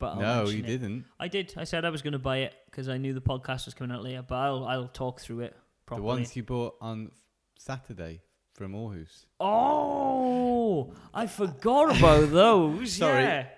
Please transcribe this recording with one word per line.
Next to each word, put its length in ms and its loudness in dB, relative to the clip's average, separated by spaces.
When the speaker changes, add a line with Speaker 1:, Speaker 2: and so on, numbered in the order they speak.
Speaker 1:
but 140 -6
I'll 60 -6
Speaker 2:
No, 220 0
Speaker 1:
mention 160 -2
Speaker 2:
you 60 -6
Speaker 1:
it. 20 -10
Speaker 2:
didn't. 380 -6
Speaker 1:
I 80 -8
did. 280 -6
I 80 -10
said 200 -4
I 60 -2
was 120 -6
gonna 160 -4
buy 200 -2
it 160 -4
'cause 160 -8
I 100 -4
knew 160 -4
the 80 -6
podcast 420 -4
was 100 -16
coming 220 -8
out 60 -10
later, 200 -10
but 120 -8
I'll, 320 -2
I'll 220 -4
talk 320 -8
through 220 -10
it 100 -10
Speaker 2:
The 340 -20
Speaker 1:
properly. 200 -8
Speaker 2:
ones 300 -2
you 60 -4
bought 380 -6
on 320 -10
Saturday 680 -12
from 200 -12
Aarhus. 520 -12
Speaker 1:
Oh, 1500 0
I 140 -4
forgot 680 2
about 360 8
those. 640 6
Speaker 2:
Sorry, 280 4
Speaker 1:
Yeah. 240 0